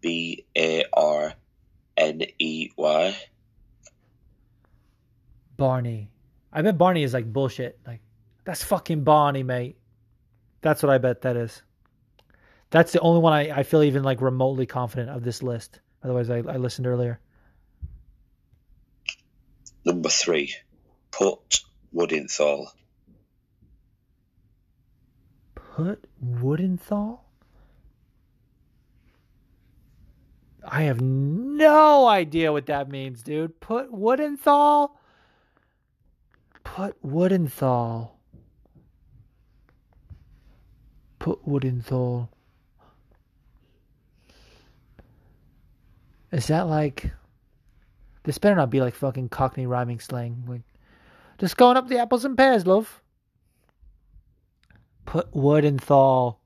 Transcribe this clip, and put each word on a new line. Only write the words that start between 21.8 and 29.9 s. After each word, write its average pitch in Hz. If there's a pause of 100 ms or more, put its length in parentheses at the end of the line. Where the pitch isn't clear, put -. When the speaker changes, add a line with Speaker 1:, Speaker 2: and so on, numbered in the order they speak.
Speaker 1:
Woodenthal. 76 (3000)
Speaker 2:
Put - (160)
Woodenthal? 175 (3500)